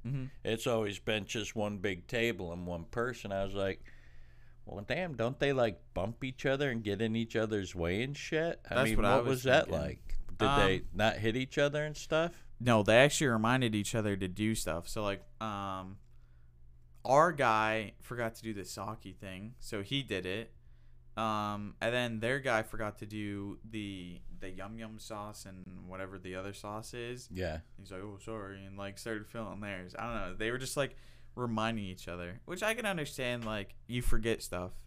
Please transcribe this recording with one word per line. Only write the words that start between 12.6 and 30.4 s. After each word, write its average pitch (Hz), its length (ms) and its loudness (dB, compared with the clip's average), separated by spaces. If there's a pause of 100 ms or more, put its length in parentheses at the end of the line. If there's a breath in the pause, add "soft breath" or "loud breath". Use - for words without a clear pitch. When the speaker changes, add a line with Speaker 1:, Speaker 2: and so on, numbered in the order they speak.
Speaker 1:
No, 113 220 8
they 110 160 10
actually 143 300 8
reminded 117 460 4
each 104 200 0
other 104 220 2
to 92 120 -2
do 107 260 0
stuff. 85 340 -2
So, 110 140 -4
like, 98 200 -2 (180)
um, 98 580 -6 (1040 soft breath)
our 151 280 8
guy 110 680 4
forgot 117 360 -4
to - 60 -16
do 110 120 -6
the 98 100 -6
sake 98 560 -10
thing, 101 400 -10
so 101 220 -6
he 135 200 -2
did 98 240 -2
it. 104 260 -4 (640 soft breath)
Um, 104 640 -2
and 117 140 0
then 120 260 0
their 127 200 0
guy 120 220 2
forgot 110 360 -4
to 110 80 -10
do 101 520 -6 (100)
the, 95 520 -8 (200)
the 95 100 -8
yum 98 280 -10
yum 110 200 -12
sauce 107 480 -10
and 92 420 -14
whatever 95 300 -8
the 92 180 -8
other 98 160 -6
sauce 104 420 -8
is. 123 360 -8
Speaker 2:
Yeah. 87 280 -2 (200)
Speaker 1:
He's 98 140 -14
like, 92 100 -8
"Oh, 104 220 -12
sorry," 98 400 -8
and, 98 120 -14
like, 101 220 -8
started 110 300 -4
filling 101 320 -8
theirs. 92 380 -8
I 107 80 -4
don't 117 80 -4
know. 92 200 -4
They 110 160 0